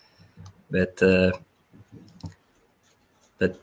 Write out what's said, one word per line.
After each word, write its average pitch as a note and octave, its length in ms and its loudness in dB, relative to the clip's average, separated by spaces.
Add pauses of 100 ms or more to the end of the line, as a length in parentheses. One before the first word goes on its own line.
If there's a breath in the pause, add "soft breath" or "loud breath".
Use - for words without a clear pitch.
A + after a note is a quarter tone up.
(680 soft breath)
bet, - 360 -4
eh, F#2 300 4 (2000)
bet, F#2 220 -2